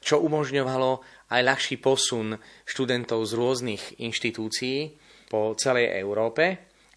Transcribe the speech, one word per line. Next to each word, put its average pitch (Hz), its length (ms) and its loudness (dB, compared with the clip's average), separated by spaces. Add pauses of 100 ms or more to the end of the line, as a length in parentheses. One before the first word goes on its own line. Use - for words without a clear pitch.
čo 208 240 2
umožňovalo 131 720 0 (320)
aj 120 160 4
ľahší 131 320 0
posun 113 640 0 (240)
študentov 120 640 -2
z 117 80 -2
rôznych 120 460 0 (180)
inštitúcií 123 960 -4 (320)
po 110 240 0
celej 123 480 2
Európe 113 560 0 (400)